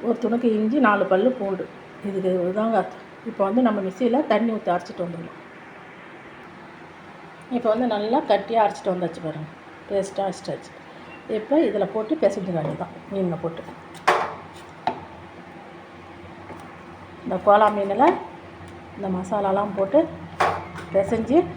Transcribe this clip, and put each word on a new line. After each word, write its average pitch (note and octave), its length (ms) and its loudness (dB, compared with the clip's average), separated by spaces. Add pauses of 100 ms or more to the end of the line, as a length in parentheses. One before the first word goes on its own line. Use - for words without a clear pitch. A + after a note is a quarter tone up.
ஒரு A#3 140 2
துணுக்கு A#3+ 260 2 (100)
இஞ்சி, A3 280 2
நாலு G3+ 240 6
பல்லு F#3+ 200 6 (100)
பூண்டு. G3 240 -2 (440)
இதுக்கு F#3 220 0 (220)
இதாங்க. G#3+ 280 2 (500)
இப்போ G#3+ 180 -4
வந்து A3+ 180 4
நம்ம G#3+ 220 4
மிக்சியில் A#3+ 440 2
தண்ணி A3 240 4
ஊற்றி G3+ 200 -2
அரைச்சிட்டு - 280 -4
வந்துடலாம். E3+ 340 -8 (2250)
இப்போ A#3 160 0
வந்து B3 200 2
நல்லா A3 260 2 (120)
கட்டியா G#3+ 320 4
அரைச்சிட்டு G3 300 2
வந்தாச்சு E3+ 320 -2
பாருங்க, D#3 220 -6 (420)
பேஸ்ட்டாக G3 360 0
அரைச்சிட்டாச்சு. - 460 -6 (680)
இப்போ C#4 180 0 (120)
இதில் G3 260 0
போட்டு A3 300 0
பிசைஞ்சிட F#3 340 2
வேண்டியதுதான், D#3 380 -4 (160)
மீனில் F#3 320 0
போட்டு. E3 180 -4 (3500)
இந்த F#3 140 -2 (100)
கோலா G#3 300 10
மீனில் G3+ 300 4 (880)
இந்த G3+ 100 -6 (100)
மசாலாலாம் G3 640 0
போட்டு G3 220 6 (920)
பிசைஞ்சு A3+ 460 4 (180)